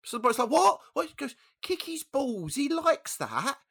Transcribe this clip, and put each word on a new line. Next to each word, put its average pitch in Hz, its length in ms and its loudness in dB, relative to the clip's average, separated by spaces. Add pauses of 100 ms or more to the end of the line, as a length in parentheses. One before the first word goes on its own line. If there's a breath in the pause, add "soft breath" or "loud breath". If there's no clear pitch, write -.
So - 120 -8
the 220 60 -4
bloke's 233 160 4
like, 240 120 2
"What?" 370 300 6 (140 loud breath)
What? 311 140 0
He - 60 -20
goes, 269 200 -8 (280 soft breath)
"Kick 359 220 -4
his 320 200 -8
balls. 226 520 -2
He 285 120 0
likes 330 480 0
that." 135 420 -2 (120)